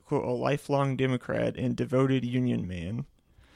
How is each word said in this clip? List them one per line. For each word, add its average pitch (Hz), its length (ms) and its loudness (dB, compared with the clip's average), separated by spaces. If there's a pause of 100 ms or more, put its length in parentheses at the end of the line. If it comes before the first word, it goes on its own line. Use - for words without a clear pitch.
quote, 143 180 0
"a 123 60 -2
lifelong 135 680 0
Democrat 123 600 0
and - 200 0
devoted 131 480 2
union 120 440 0
man." 92 380 -6 (500)